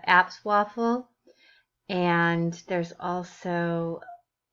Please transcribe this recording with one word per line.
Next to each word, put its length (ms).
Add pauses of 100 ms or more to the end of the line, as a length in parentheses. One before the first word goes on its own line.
apps 380
waffle, 640 (800)
and 640 (140)
there's 320
also 1000 (520)